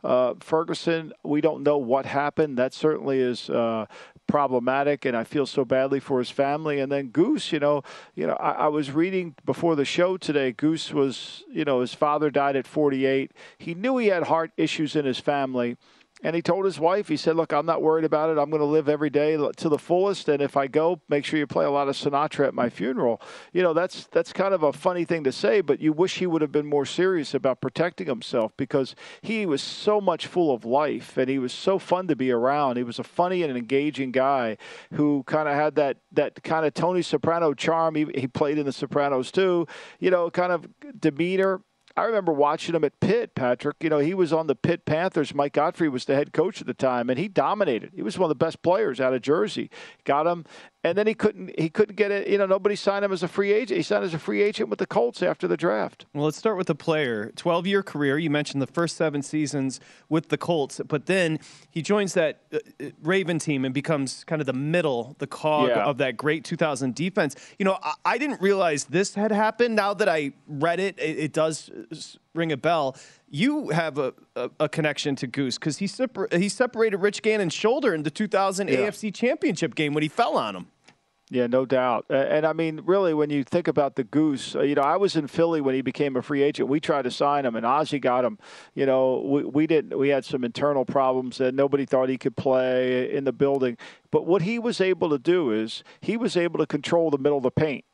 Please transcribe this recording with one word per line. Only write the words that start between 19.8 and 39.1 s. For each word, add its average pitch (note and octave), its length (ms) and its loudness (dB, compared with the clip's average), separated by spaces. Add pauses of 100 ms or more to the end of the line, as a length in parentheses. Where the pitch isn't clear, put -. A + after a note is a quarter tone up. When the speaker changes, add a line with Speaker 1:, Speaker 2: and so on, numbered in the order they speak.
Speaker 1:
And C#3+ 140 4
if C#3 140 -2
I C#3 100 2
go, D#3 420 2
make C#3+ 160 0
sure D#3 140 -2
you C#3+ 80 0
play - 180 0
a D3 60 2
lot C#3 180 0
of C3+ 60 -2
Sinatra C#3+ 540 0
at - 60 -4
my B2 140 0
funeral." F3 540 -2 (300)
You F#3 100 0
know, F3 100 4
that's, - 380 -2
that's E3 220 0
kind G3 200 0
of E3+ 120 2
a C#3 80 4
funny F3 320 0
thing E3 180 -2
to C3+ 80 2
say, G#3 300 2
but C#3+ 180 0
you D#3 140 2
wish F3+ 260 0
he F#3 80 0
would E3 160 0
have D3 80 -2
been D3 160 0
more C#3+ 180 0
serious E3+ 500 -2
about B2+ 260 0
protecting E3 480 -4
himself A2+ 480 -2
because C3+ 400 -2 (260)
he G#3+ 240 -2
was C#3+ 160 0
so - 380 0
much F3+ 260 -2
full E3 260 2
of A2 120 -4
life B2 520 -2
and C3 140 2
he C3+ 80 0
was B2 140 -4
so F#3+ 260 0
fun F3+ 300 -2
to D3 80 2
be B2+ 160 0
around. B2+ 460 2
He B2 40 -2
was A#2+ 160 -8
a A#2 60 -6
funny F3+ 400 0
and C#3+ 80 -2
an B2 40 -4
engaging C3+ 540 -2
guy B2+ 460 2 (380)
who D3 340 2
kinda D3+ 260 0
had D3 220 0
that, C#3 220 2 (120)
that - 320 -2
kinda D#3+ 300 0
Tony F3 300 0
Soprano D#3+ 520 0
charm. E3 400 0
He, D3+ 220 0
he C3+ 100 -4
played D3+ 320 0
in C#3+ 80 -2
The C3+ 60 -4
Sopranos C#3 580 -2